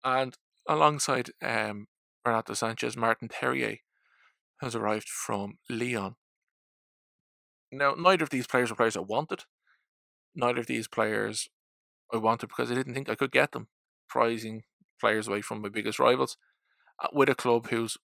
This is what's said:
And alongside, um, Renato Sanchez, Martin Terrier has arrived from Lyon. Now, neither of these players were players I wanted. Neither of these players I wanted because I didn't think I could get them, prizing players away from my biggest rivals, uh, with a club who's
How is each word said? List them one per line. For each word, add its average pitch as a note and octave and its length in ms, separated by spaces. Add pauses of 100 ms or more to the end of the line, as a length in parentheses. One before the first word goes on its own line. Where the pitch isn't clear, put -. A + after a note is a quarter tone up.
And C3 320 (320)
alongside, D3+ 640 (100)
um, G#2+ 460 (380)
Renato A2+ 280
Sanchez, A#2 420
Martin A2+ 340
Terrier B2+ 480 (840)
has A#2+ 140
arrived G#2+ 340
from G2+ 480 (120)
Lyon. A#2 460 (1600)
Now, C#3 260
neither E3+ 260
of C#3+ 60
these B2+ 180
players B2 220
were A2+ 60
players A2+ 200
I E2+ 60
wanted. A#2 440 (920)
Neither B2 240
of A#2 80
these A2+ 200
players G#2+ 600 (640)
I A#2 40
wanted A2 300
because A#2+ 240
I A#2+ 40
didn't C3 180
think C3+ 160
I A2 60
could C3+ 160
get C3+ 220
them, A#2 160 (380)
prizing A2 560 (360)
players G#2+ 280
away G2+ 140
from G#2+ 200
my G#2 80
biggest G#2+ 280
rivals, B2+ 400 (680)
uh, - 80
with D3 180
a C3 60
club A#2 340
who's A2+ 340